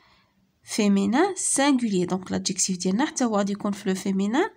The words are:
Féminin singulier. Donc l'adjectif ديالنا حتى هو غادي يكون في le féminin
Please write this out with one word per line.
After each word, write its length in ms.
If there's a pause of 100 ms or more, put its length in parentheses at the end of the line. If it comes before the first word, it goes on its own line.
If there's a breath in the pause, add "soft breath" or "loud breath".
(640 soft breath)
Féminin 760
singulier. 680
Donc 240
l'adjectif 480
ديالنا 280
حتى 180
هو 140
غادي 140
يكون 200
في 220
le 40
féminin 600